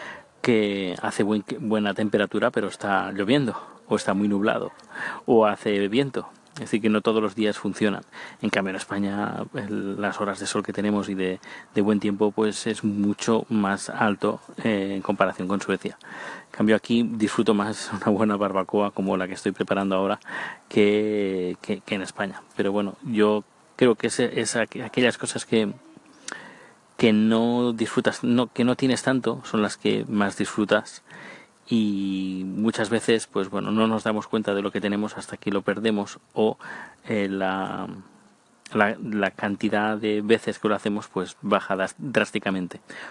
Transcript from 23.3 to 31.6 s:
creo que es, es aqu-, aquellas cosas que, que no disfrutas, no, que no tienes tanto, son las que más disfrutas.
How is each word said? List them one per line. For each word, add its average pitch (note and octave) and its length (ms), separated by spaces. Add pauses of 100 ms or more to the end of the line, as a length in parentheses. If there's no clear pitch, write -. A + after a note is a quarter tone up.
creo B2 200
que - 120
es, - 140
es A#2 340
aqu-, A#2+ 300
aquellas A#2 320
cosas - 280
que, G#2+ 280 (1200)
que A#2 160
no A2+ 600
disfrutas, A2+ 500
no, A#2+ 240
que - 160
no B2 140
tienes B2+ 260
tanto, C3 400
son - 180
las G#2 140
que G#2+ 320
más G2+ 300
disfrutas. - 640 (640)